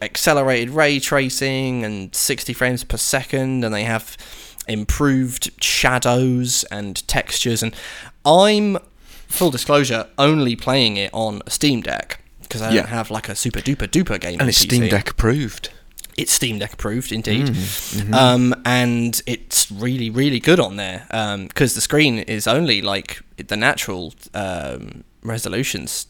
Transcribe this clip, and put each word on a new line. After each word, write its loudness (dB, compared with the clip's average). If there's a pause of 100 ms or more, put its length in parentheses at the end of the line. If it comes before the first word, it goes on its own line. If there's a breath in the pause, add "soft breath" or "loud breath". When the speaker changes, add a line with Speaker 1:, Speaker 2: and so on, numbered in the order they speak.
Speaker 1:
accelerated 2
ray 2
tracing -2
and -6
sixty -2
frames -2
per -4
second, -2
and 0
they 0
have -4 (500 loud breath)
improved 0 (120)
shadows 2
and -8
textures. -2
And -4 (500 loud breath)
I'm, 6 (480 soft breath)
full 2
disclosure, 2 (100)
only 4
playing 2
it -4
on -4
a -10
Steam 0
Deck -8 (280)
'cause -8
I -4
Speaker 2:
Yeah. 2
Speaker 1:
don't -4
have, -4
like, -6
a -8
super -4
duper -2
duper 0
game -6
Speaker 2:
And 0
Speaker 1:
on 2
Speaker 2:
it's 4
Speaker 1:
P -4
C. 2
Speaker 2:
Steam 4
Deck 0
approved. 0 (480)
Speaker 1:
It's -2
Steam 0
Deck -6
approved, -4
indeed. 0
Speaker 2:
Mm, -4
mm-hmm. -2
Speaker 1:
Um, 6 (100)
and 2
it's -2
really, -4
really 2
good 6
on 0
there, -8
um, -4
'cause 0
the -2
screen 4
is -4
only, 2
like, -4 (160)
the -8
natural, -2 (180)
um, -8 (180)
resolution's, -6